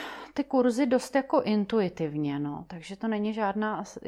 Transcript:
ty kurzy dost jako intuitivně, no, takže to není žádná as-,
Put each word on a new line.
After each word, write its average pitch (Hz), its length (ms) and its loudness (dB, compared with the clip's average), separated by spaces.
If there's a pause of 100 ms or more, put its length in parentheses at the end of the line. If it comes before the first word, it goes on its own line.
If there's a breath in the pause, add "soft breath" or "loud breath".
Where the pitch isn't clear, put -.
(340 loud breath)
ty 285 100 -2
kurzy 254 420 4
dost 247 300 2
jako 269 260 4
intuitivně, 170 1000 0
no, 147 280 -4
takže 180 280 -12
to 220 120 -6
není 214 260 0
žádná 214 500 -2
as-, - 240 -12